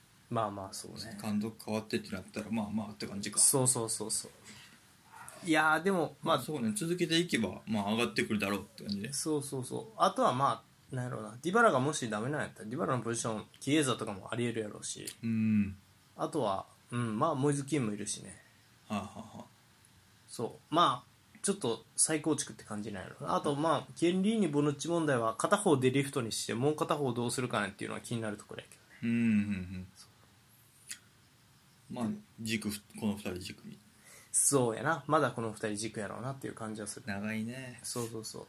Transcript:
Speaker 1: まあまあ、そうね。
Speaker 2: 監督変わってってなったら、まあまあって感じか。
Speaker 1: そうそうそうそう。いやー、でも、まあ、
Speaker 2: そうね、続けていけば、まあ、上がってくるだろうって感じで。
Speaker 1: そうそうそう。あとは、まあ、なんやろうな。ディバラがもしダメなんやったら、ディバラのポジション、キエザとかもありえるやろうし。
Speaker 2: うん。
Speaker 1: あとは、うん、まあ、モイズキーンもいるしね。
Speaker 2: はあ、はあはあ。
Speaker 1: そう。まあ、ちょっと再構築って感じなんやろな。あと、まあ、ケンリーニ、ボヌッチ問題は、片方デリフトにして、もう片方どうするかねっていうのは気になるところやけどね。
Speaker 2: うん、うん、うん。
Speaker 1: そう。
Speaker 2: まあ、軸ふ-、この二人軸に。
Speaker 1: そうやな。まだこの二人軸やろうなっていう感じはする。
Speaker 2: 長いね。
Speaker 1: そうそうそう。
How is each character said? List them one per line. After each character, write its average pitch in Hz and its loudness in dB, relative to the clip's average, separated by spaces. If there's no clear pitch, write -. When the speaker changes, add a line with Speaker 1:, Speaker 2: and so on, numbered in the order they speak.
Speaker 1:
ま 113 0
あ 101 -4
ま 98 -8
あ、 - -16
そ - -10
う 92 -14
ね。 110 -12
Speaker 2:
監 104 0
督 110 -4
変 110 -4
わ 110 2
っ 107 -10
て - -2
っ - 0
て - -12
な 95 -4
っ 92 -12
た - -8
ら、 107 -6
ま 113 0
あ 101 -8
ま 107 -2
あ 104 -10
っ - -12
て 113 -8
感 98 -8
じ 104 -6
か。 104 -4
Speaker 1:
そ 135 6
う 123 4
そ 120 2
う 113 -4
そ - -4
う 110 -6
そ - -4
う。 - -18
い 165 4
や 156 6
ー、 160 -2
で 196 2
も、 165 0
ま 165 4
あ、 139 2
Speaker 2:
そ 156 -4
う - -2
ね、 110 2
続 165 0
け 175 2
て 160 4
い 175 4
け - 0
ば、 98 -2
ま 104 2
あ、 104 2
上 113 2
が 107 -2
っ - -14
て 123 2
く - -2
る 104 2
だ 98 0
ろ 101 2
う 95 -2
っ - -10
て - -16
感 101 -4
じ 98 -4
で。 135 -8
Speaker 1:
そ 156 0
う 139 -2
そ 135 -6
う 123 -6
そ 123 -8
う。 - -16
あ 180 6
と 262 0
は、 185 4
ま 117 2
あ、 - -10
な 123 -4
ん - -4
や 123 -6
ろ 123 -6
う - -8
な。 107 -10
デ 160 -2
ィ - -4
バ 233 6
ラ 220 8
が 135 6
も 139 2
し 135 -2
ダ 107 -2
メ 120 -2
な 151 -2
ん - -2
や 104 -2
っ - -10
た - -14
ら、 107 -10
デ 113 -6
ィ 143 -4
バ 185 0
ラ 143 2
の 117 -2
ポ 117 -2
ジ 113 -2
シ - -2
ョ 110 -2
ン、 92 -8
キ 139 2
エ 160 6
ザ 127 2
と 110 -6
か 110 -6
も 95 -10
あ - -4
り 123 0
え 117 -2
る 113 -2
や 104 -4
ろ 101 -12
う - -16
し。 - -8
Speaker 2:
う 113 -2
ん。 110 4
Speaker 1:
あ - -2
と 151 -2
は、 98 0
う 120 -4
ん、 113 0
ま 151 4
あ、 151 0
モ 139 4
イ 143 4
ズ 143 -4
キ 143 0
ー 135 2
ン 113 0
も 107 -2
い 104 -6
る 101 -6
し - -6
ね。 95 -14
Speaker 2:
は 107 -2
あ、 - 0
は 98 -10
あ - -12
は 110 -10
あ。 - -14
Speaker 1:
そ - -6
う。 147 -4
ま 151 6
あ、 - -20
ち - 2
ょ - 2
っ 190 0
と 117 -2
再 156 2
構 156 2
築 - -6
っ - -20
て - -18
感 107 -6
じ 110 -6
な 98 -8
ん - -8
や - -12
ろ 143 -8
な。 170 0
あ 180 2
と、 147 2
ま 143 2
あ、 - -18
ケ 175 4
ン 185 2
リ 220 2
ー - 0
ニ、 190 4
ボ 147 4
ヌ 147 4
ッ 143 0
チ 147 -6
問 170 2
題 139 4
は、 113 2
片 196 4
方 185 6
デ 127 6
リ 139 2
フ 139 -4
ト 131 -2
に 110 -4
し - -4
て、 110 -2
も 135 2
う - 0
片 165 0
方 139 0
ど 120 0
う 120 0
す 123 -2
る 123 -2
か 117 0
ね 101 0
っ - -6
て 113 -8
い 110 -6
う - -6
の 107 -6
は 104 -8
気 - -8
に 117 -2
な 107 -4
る 104 -8
と - -18
こ - -12
ろ - -12
や - -20
け - -20
ど - 0
ね。 117 2
Speaker 2:
う - -
ん、 117 2
う - 4
ん、 117 4
う 113 6
ん。 92 -12
Speaker 1:
そ - -20
う。 - -20
Speaker 2:
ま 127 -4
あ、 113 0
軸 110 -2
ふ-、 101 -6
こ 113 0
の 101 2
二 95 -4
人 95 -4
軸 - -10
に。 - -16
Speaker 1:
そ 123 4
う 110 -2
や 107 -6
な。 147 0
ま 151 6
だ 131 4
こ 120 -4
の 113 -2
二 107 -4
人 104 -2
軸 110 -6
や 98 -4
ろ 101 -8
う 107 -8
な 131 -4
っ - -4
て 131 -8
い - -6
う 107 -8
感 110 -8
じ 107 -8
は 101 -8
す - -10
る。 - -14
Speaker 2:
長 104 -2
い 110 -2
ね。 123 -8
Speaker 1:
そ - -4
う 113 -4
そ 113 -8
う 107 -10
そ - -10
う。 - -12